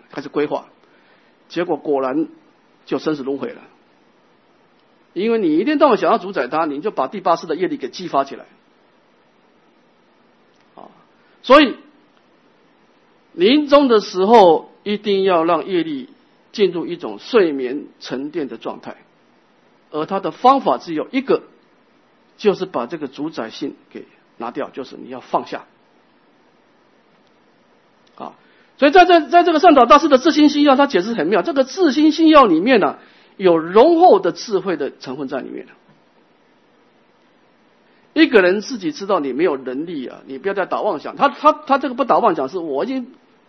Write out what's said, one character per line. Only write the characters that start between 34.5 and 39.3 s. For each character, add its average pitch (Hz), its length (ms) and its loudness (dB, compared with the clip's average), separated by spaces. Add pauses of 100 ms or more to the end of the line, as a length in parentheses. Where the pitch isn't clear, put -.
慧 175 180 -4
的 139 200 -6
成 131 200 -12
分 139 100 -10
在 131 120 -8
里 117 100 -12
面。 - 180 -16 (2500)
一 311 140 2
个 233 160 4
人 190 180 0
自 254 160 -12
己 175 140 -6
知 190 160 -12
道 190 120 0
你 139 140 -6